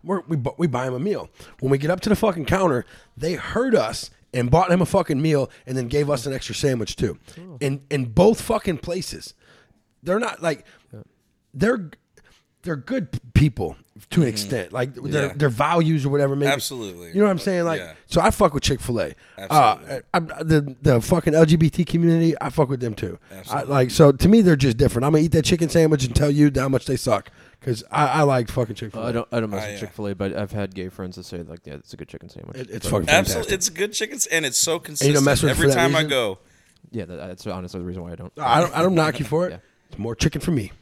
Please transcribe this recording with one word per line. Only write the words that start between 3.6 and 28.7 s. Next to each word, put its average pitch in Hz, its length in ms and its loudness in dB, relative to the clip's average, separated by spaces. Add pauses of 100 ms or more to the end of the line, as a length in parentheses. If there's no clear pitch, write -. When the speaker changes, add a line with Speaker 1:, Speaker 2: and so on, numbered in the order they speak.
Speaker 1:
us 117 340 -2 (240)
and 123 180 0
bought 175 200 4
him 180 100 4
a 165 40 4
fucking 165 360 0
meal 147 280 2 (160)
and 131 120 -6
then 123 100 -4
gave 143 220 0
us 139 160 -2
an 139 80 -4
extra - 220 -8
sandwich 123 400 -2
too. - 220 -2 (180)
Speaker 2:
Cool. 170 260 -18
Speaker 1:
In, 139 280 -4
in 135 160 -2
both 175 360 4
fucking 202 380 -2
places, - 540 -10 (680)
they're 180 180 -2
not - 220 -6
like, 165 240 -2 (280)
Speaker 2:
Yeah. 107 60 -16 (540)
Speaker 1:
they're, 185 380 -2 (720)
they're 151 120 -4
good 180 360 -6
p-, - 80 -6 (140)
people 110 440 2 (320)
to 170 120 2
an 139 60 4
Speaker 3:
Mm-hmm. - 20 0
Speaker 1:
extent, 104 440 -6
like 127 220 -6
their, 147 320 -4
Speaker 3:
Yeah. 135 80 -8
Speaker 1:
their 143 140 2
values 156 560 2
or 139 40 0
whatever. 139 260 2
Maybe. 143 160 2
Speaker 3:
Absolutely. 101 580 -6
Speaker 1:
You - 100 -8
know 208 60 6
what 202 60 4
I'm 175 80 -2
saying? 180 260 -2
Like, 160 140 -2
Speaker 3:
Yeah. 85 140 -14 (140)
Speaker 1:
so 170 140 2
I 208 100 4
fuck 190 220 4
with 147 100 -4
Chick-fil-A. 117 500 -2 (240)
Speaker 3:
Absolutely. 110 580 2
Speaker 1:
Uh, 123 40 -8 (140)
I, 185 40 2
I, 160 260 -6
the, 147 380 2
the 127 200 4
fucking 170 340 2
L 160 100 10
G 156 100 6
B 160 140 4
T 170 160 -2
community, 165 560 2
I 143 80 -6
fuck 131 200 0
with 135 100 -4
them 117 160 -6
too. 87 240 -8 (120)
I, 98 40 -18
Speaker 3:
Absolutely. 135 380 -6
Speaker 1:
like, 131 180 2
so 143 200 8
to 139 160 2
me, 226 140 8
they're 175 140 6
just 127 220 2
different. 123 280 0
I'm 143 80 2
gonna 156 120 4
eat 156 80 0
that 160 120 2
chicken 165 240 0
sandwich 156 360 4
and 117 100 -4
tell 147 160 2
you 147 240 4
how 135 140 0
much 135 160 -2
they 135 120 -2
suck 104 320 -2 (320)
'cause 117 300 -6
I, 147 160 2
I 143 160 0
like 131 260 2
fucking 113 260 -4